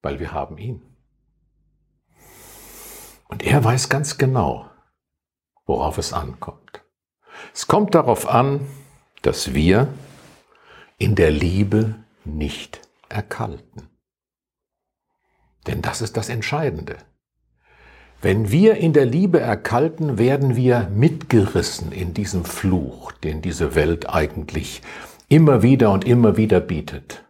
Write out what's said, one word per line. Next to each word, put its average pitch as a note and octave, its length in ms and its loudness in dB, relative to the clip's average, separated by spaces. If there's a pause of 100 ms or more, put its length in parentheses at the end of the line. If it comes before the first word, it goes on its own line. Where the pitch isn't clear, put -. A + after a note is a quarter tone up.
weil C#2+ 200 -6
wir D#2+ 120 -10
haben D#2 260 -8
ihn. G#2+ 240 -12 (2500)
Und - 160 -12
er C3+ 200 4
weiß A#2+ 260 2
ganz C#3+ 280 -2
genau, A#2 540 0 (960)
worauf C#2+ 320 -2
es - 140 -8
ankommt. - 680 -12 (720)
Es - 140 -12
kommt - 280 0
darauf B2+ 340 2
an, C#3 320 2 (640)
dass - 320 -2
wir F#2 340 4 (1120)
in G2 180 0
der E2+ 140 4
Liebe G2+ 680 0 (280)
nicht D2+ 560 -10 (280)
erkalten. - 800 -12 (1800)
Denn A2 160 -6
das - 180 -8
ist A2 160 -6
das A2 120 -6
Entscheidende. A#2+ 680 -6 (1200)
Wenn G2+ 300 0
wir G3+ 280 4
in E3 140 2
der C#3 140 6
Liebe E3+ 320 2
erkalten, B2+ 800 -2
werden C3 380 2
wir A#2+ 320 2
mitgerissen G2+ 1040 0
in F2 220 -8
diesem F#2+ 300 -4
Fluch, F2 680 -4
den D#2 300 -8
diese D#2+ 340 -4
Welt D#2+ 320 0
eigentlich - 760 -6 (460)
immer C#3+ 340 6
wieder A#2+ 300 6
und F#2+ 120 0
immer A#2+ 320 4
wieder G#2 220 4
bietet. - 720 -8